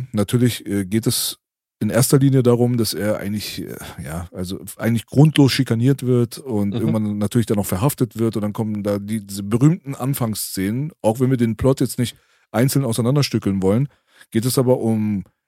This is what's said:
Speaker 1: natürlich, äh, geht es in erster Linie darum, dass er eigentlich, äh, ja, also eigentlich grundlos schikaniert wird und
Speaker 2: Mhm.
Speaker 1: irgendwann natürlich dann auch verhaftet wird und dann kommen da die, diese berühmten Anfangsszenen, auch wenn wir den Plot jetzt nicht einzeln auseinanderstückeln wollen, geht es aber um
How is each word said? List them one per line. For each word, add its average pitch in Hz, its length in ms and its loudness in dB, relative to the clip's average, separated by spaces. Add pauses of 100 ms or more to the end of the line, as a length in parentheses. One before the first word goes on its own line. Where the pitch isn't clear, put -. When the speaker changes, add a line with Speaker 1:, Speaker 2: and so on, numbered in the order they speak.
(140)
Speaker 1:
natürlich, 117 520 0
äh, 101 200 -2
geht 107 220 -2
es - 320 -4 (420)
in 110 80 0
erster 120 300 4
Linie 135 240 4
darum, 120 340 4
dass 113 160 0
er 104 240 -2
eigentlich, 101 460 -8
äh, - 120 -12 (260)
ja, 85 300 -10
also 92 320 -8 (140)
eigentlich 113 300 -2
grundlos 143 440 6
schikaniert 127 520 0
wird 123 340 0
und 104 380 -2
Speaker 2:
Mhm. 113 40 -2
Speaker 1:
irgendwann 110 380 -2
natürlich 104 300 0
dann 107 120 0
auch 98 60 -2
verhaftet 113 520 -2
wird 113 200 -2
und 101 60 -6
dann 104 100 -4
kommen 107 300 -4
da 101 160 -2
die, 101 260 -6
diese 98 180 -10
berühmten 135 520 2
Anfangsszenen, 120 1040 -4
auch 110 180 0
wenn 131 120 2
wir 131 60 2
den 113 200 0
Plot 131 240 2
jetzt - 160 -4
nicht 120 180 -4 (360)
einzeln 135 340 2
auseinanderstückeln 113 800 0
wollen, 110 260 2 (400)
geht 117 160 -2
es 127 140 0
aber 127 180 4
um 107 460 0 (240)